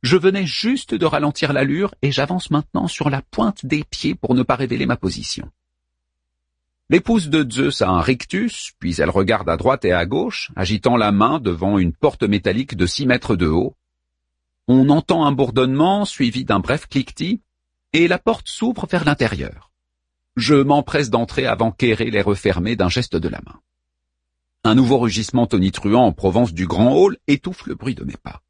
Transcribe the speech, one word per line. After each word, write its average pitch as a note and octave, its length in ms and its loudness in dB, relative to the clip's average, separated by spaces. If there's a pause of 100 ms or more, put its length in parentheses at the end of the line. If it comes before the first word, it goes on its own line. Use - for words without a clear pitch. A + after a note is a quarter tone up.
Je C3 160 2
venais F#3+ 280 2
juste A#3+ 500 -4
de E3+ 100 0
ralentir D3 480 0
l'allure C#3+ 480 0
et C#3 100 0
j'avance D3 400 -2
maintenant D#3+ 380 -2
sur - 200 -2
la C3+ 120 -2
pointe - 440 -4
des D3 200 -2
pieds - 300 -4
pour B2 200 0
ne B2+ 80 2
pas B2+ 120 0
révéler A#2+ 300 -4
ma B2 120 -2
position. - 520 -8 (1400)
L'épouse F3 380 2
de D3+ 180 2
Zeus C3 360 0
a F#2 60 0
un F2+ 120 2
rictus, F3+ 800 -4
puis F2 180 -4
elle D#2+ 140 0
regarde G2 360 0
à E2+ 100 0
droite C3 280 0
et F#2 60 2
à F2 160 2
gauche, E3 480 -4
agitant G#2+ 420 0
la G#2 140 2
main A2+ 280 2
devant G2 380 0
une F2 160 2
porte - 300 0
métallique G#2 520 -2
de F2+ 120 0
six - 180 -4
mètres B2 300 0
de F2 100 0
haut. D#2+ 300 0 (920)
On C3 220 6
entend D#3+ 340 2
un C#3+ 80 2
bourdonnement C3+ 720 2
suivi C3 420 -4
d'un G2+ 140 2
bref C3+ 280 -4
cliquetis, B3 560 -4 (500)
et E3 140 4
la F3 100 2
porte - 300 -2
s'ouvre - 400 -4
vers E3+ 180 -2
l'intérieur. A2 680 -2 (640)
Je B2 200 2
m'empresse C#3 560 2
d'entrer A#2 340 0
avant A2+ 260 0
qu'Hérée A#2 380 0
l'ait G2+ 140 0
refermée G2+ 520 0
d'un F#2+ 140 0
geste - 260 -4
de E2 140 -2
la - 160 -12
main. - 140 -20 (1040)
Un A2 100 4
nouveau C3 240 4
rugissement A#2 480 0
tonitruant G#2 600 2
en F#2 40 2
provenance F#2+ 440 0
du F2+ 100 -2
grand F#2 280 2
hall F#3 240 4 (100)
étouffe D3 400 -2
le D3 80 -8
bruit B2 180 -8
de - 100 -10
mes - 140 -10
pas. - 320 -16